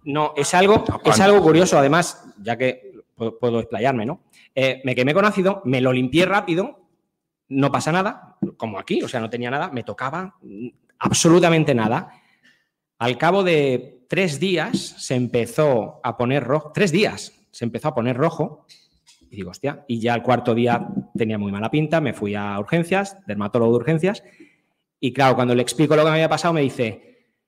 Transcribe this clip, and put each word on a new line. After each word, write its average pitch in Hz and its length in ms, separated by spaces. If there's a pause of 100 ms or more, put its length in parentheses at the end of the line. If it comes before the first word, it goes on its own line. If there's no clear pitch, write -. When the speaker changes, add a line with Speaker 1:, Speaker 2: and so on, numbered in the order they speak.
Speaker 1:
No, 151 320
es 143 180
algo, 196 220
Speaker 2:
¿A 226 100
cuándo? - 260
Speaker 1:
es - 100
algo 202 200
curioso, 165 360
además, 151 480 (160)
ya 117 160
que 127 340 (240)
pu-, 113 240
puedo 117 200
explayarme, 113 460
¿no? 151 180 (300)
Eh, 131 300
me 127 120
quemé 127 180
con 196 120
ácido, 196 400
me 127 160
lo 127 120
limpié 127 320
rápido, 196 640 (600)
no 135 240
pasa 127 200
nada, 190 460 (200)
como 107 220
aquí, 175 220
o 143 60
sea, 123 140
no 110 80
tenía 120 200
nada, 151 220
me 123 120
tocaba, 143 580
mm, 107 260 (320)
absolutamente 165 760
nada. 117 380 (840)
Al 120 200
cabo 185 260
de 147 680
tres 165 300
días 180 380
se - 380
empezó 120 880
a 117 140
poner 123 260
rojo, 143 300
tres 196 180
días - 420 (180)
se - 140
empezó 117 240
a 151 60
poner 120 220
rojo, 160 480 (680)
y 101 60
digo, 90 140
"Hostia", 139 360
y 117 120
ya 117 160
el 113 80
cuarto 120 300
día 120 340 (280)
tenía 110 220
muy 101 140
mala 104 200
pinta, 156 300
me 127 120
fui 101 220
a 101 240
urgencias, 170 680
dermatólogo 107 460
de 120 60
urgencias, 160 460 (800)
y 120 120
claro, 131 220
cuando 123 200
le 123 60
explico 147 340
lo 151 80
que 160 60
me 156 60
había 160 140
pasado, 160 240
me 160 80
dice, 123 640 (220)